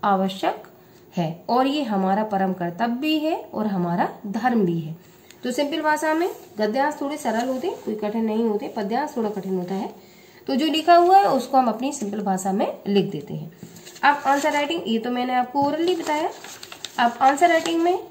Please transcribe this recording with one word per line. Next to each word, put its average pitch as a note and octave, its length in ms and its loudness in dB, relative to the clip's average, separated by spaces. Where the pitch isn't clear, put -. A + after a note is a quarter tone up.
आवश्यक G3 600 0
है E3 360 -4
और C4 180 4
ये D4 160 -2
हमारा G3+ 420 0
परम F#3+ 280 0
कर्तव्य F3+ 440 -2
भी D#4 220 0
है D#4+ 160 0
और G#3+ 220 -4
हमारा F#3 400 0
धर्म A3 380 2
भी E3+ 140 0
है। D#3 160 -8
तो B3 80 -4
सिंपल D4 300 -2
भाषा D4+ 320 2
में E4+ 160 0
गद्यांश C4 440 0
थोड़े D4 160 -4
सरल A#3+ 300 -2
होते C4 200 -4
हैं, G#4+ 100 -4
कोई A3 200 -6
कठिन A3 280 -2
नहीं A3 200 0
होते, G#3+ 240 0
पद्यांश A#3+ 480 -4
थोड़ा G#3+ 140 -2
कठिन F#3+ 260 -4
होता F3+ 180 -4
है। G#3 140 -6
तो C4+ 80 0
जो C4+ 120 2
लिखा D#4 280 4
हुआ F4+ 220 8
है G4+ 100 8
उसको C4 300 0
हम A#3 100 4
अपनी B3 260 -2
सिंपल G#3 280 -6
भाषा F#3+ 320 -2
में A3 140 0
लिख F#3+ 240 2
देते D#3 220 -8
हैं। D#3 180 -10
अब C#4+ 220 4
आंसर C#4+ 280 2
राइटिंग, D4 320 -2
ये A3+ 140 0
तो B3 120 -4
मैंने B3 240 -2
आपको B3 280 0
orally E4 320 0
बताया। D#4 340 -2
अब A#3 220 2
आंसर C#4+ 280 6
राइटिंग E4 320 2
में F4+ 180 2